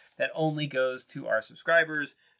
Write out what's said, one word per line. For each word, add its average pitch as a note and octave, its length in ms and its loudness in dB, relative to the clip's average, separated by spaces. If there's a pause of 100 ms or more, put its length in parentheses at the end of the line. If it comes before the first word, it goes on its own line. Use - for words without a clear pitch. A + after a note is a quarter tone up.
(180)
that C#3 160 0
only D3+ 320 0
goes C3 400 -2
to - 220 -8
our A2 140 2
subscribers, D#3 720 0 (240)